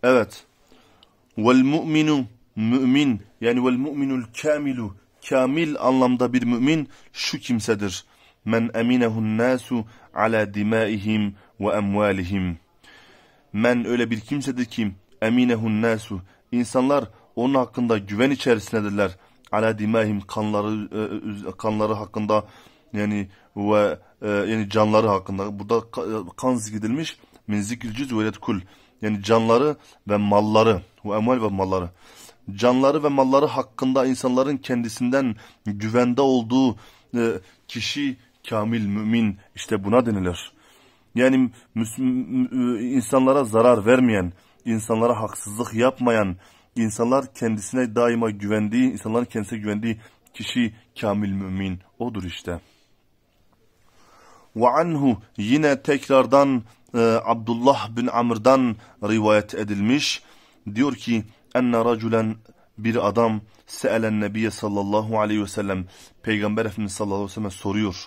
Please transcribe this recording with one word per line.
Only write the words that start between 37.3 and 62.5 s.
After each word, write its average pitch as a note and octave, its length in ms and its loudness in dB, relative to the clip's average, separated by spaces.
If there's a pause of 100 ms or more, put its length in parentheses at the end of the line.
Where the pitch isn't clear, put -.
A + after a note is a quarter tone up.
kişi C3+ 500 -6 (320)
kamil A2+ 360 -2
mümin. G#2+ 520 0 (180)
İşte G#2 280 -4
buna A#2 220 4
denilir. F#2 460 -4 (640)
Yani B2+ 360 2 (240)
müs-, A2+ 260 -4
mü-, B2+ 800 -2
insanlara C3 600 2
zarar A2+ 420 4
vermeyen, A2+ 480 4 (320)
insanlara A2+ 560 0
haksızlık G#2+ 520 -8
yapmayan, A2+ 600 2 (400)
insanlar A#2+ 580 0
kendisine A2+ 600 -4
daima A#2 340 2
güvendiği, G#2+ 640 0
insanların A2+ 340 -2
kendisine A2 340 -6
güvendiği G#2 380 -4 (360)
kişi A2+ 420 -2 (260)
kamil G#2 300 -2
mümin F#2+ 480 -4 (200)
odur A2+ 240 -6
işte. F2 380 -8 (1900)
Ve A2+ 120 2
anhu, C#3 540 2 (160)
yine C3+ 440 2
tekrardan, C3+ 840 4 (300)
e, A#2+ 60 0 (240)
Abdullah A#2 720 0
bin A#2+ 120 -2
Amr'dan A#2+ 680 2 (280)
rivayet G#2+ 520 2
edilmiş. G#2 680 -2 (520)
Diyor B2+ 200 0
ki, A#2 280 -2 (320)
enne A#2+ 300 2
raculen, A2+ 500 0 (420)